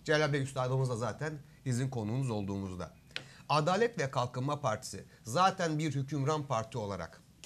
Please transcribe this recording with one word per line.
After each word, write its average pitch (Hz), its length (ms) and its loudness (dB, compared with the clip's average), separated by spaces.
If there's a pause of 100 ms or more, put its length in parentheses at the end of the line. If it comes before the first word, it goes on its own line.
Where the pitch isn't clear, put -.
Celal 151 300 4
Bey 143 100 2
Üstadımız 131 460 0
da 123 80 0
zaten 123 360 -4 (320)
izin 131 240 0
konuğunuz 123 400 -2
olduğumuzda. 98 640 -4 (560)
Adalet 180 500 2
ve 135 120 0
Kalkınma 131 500 -2
Partisi 107 420 -2 (200)
zaten 170 560 2
bir 156 160 0
hükümran 143 520 0
parti 113 300 -2
olarak, 98 440 -6 (240)